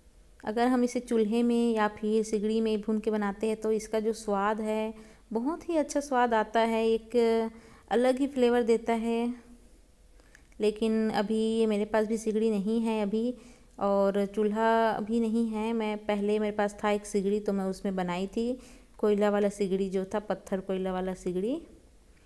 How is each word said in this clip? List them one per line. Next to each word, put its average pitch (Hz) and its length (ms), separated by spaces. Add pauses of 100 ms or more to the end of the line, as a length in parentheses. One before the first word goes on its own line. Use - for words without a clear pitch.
(440)
अगर 233 240
हम 247 160
इसे 247 180
चूल्हे 233 400
में 233 300
या 214 180
फिर 214 340
सिगड़ी 214 360
में 220 200
भून 220 200
के 220 100
बनाते 208 360
हैं 220 120
तो 220 140
इसका 220 280
जो 220 140
स्वाद 208 480
है 220 300 (400)
बहुत 247 360
ही 339 80
अच्छा 294 240
स्वाद 247 340
आता 214 280
है, 226 240
एक 226 640 (400)
अलग 254 280
ही 277 100
फ्लेवर 247 360
देता 226 300
है। 233 380 (1300)
लेकिन 220 520
अभी 220 380
ये 226 160
मेरे 208 200
पास 214 200
भी 226 120
सिगड़ी 220 320
नहीं 214 320
है 220 200
अभी, 220 320 (460)
और 196 460
चूल्हा 220 760
भी 226 200
नहीं 226 280
है। 220 240
मैं 214 260
पहले 208 400
मेरे 214 160
पास 208 220
था 208 140
एक 208 160
सिगड़ी, 202 340
तो 208 120
मैं 196 140
उसमें 190 300
बनाई 180 320
थी, 233 300 (400)
कोयला 208 320
वाला 202 200
सिगड़ी 196 400
जो 190 140
था, 190 160
पत्थर 190 420
कोयला 190 300
वाला 185 240
सिगड़ी, 196 440 (640)